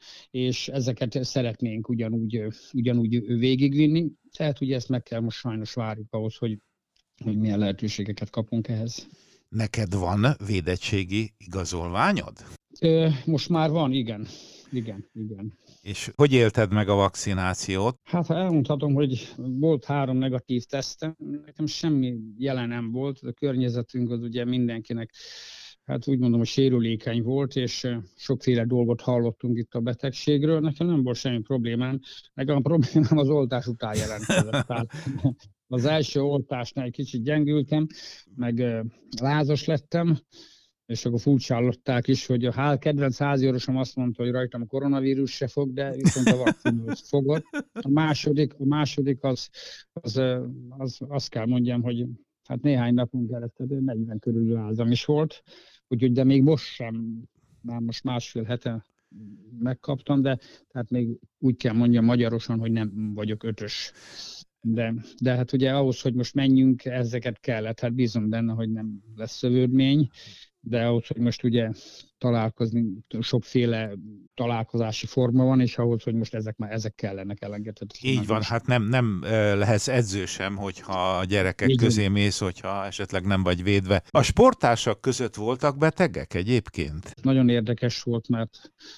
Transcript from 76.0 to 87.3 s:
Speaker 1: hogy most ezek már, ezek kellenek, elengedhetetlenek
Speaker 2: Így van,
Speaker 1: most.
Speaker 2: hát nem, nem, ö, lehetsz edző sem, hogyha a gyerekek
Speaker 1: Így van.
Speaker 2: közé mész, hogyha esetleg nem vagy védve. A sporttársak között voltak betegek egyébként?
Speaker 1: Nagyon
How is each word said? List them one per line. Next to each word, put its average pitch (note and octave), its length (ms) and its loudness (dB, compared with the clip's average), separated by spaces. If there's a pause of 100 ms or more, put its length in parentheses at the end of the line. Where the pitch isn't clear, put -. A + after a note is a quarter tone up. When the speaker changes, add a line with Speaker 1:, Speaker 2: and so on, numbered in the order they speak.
Speaker 1:
hogy A#2 100 -4
most A2+ 200 -2
ezek G#2+ 240 -6
már, G#2+ 140 -6
ezek G#2+ 240 -6
kellenek, G2 460 -8
elengedhetetlenek G#2+ 800 -6
Speaker 2:
Így G#2 80 -4
van, A2 100 2
Speaker 1:
most. G#2+ 120 -2
Speaker 2:
hát A#2 160 0
nem, B2 180 2
nem, A2+ 400 2
ö, G#2 340 4
lehetsz G2+ 300 4
edző G#2+ 380 0
sem, G2 300 -4
hogyha F#2+ 640 -2
a F#2 80 0
gyerekek F#2+ 440 2
Speaker 1:
Így C3 100 4
van. A#2 80 6
Speaker 2:
közé G#2+ 200 4
mész, G2+ 320 2
hogyha G2 460 -4
esetleg F#2+ 400 -4
nem F#2+ 180 2
vagy F2+ 200 2
védve. G2 460 2
A D3+ 120 4
sporttársak C#3+ 800 4
között B2 340 -2
voltak C3 420 0
betegek D3 560 0
egyébként? F2+ 880 -2
Speaker 1:
Nagyon C3 280 4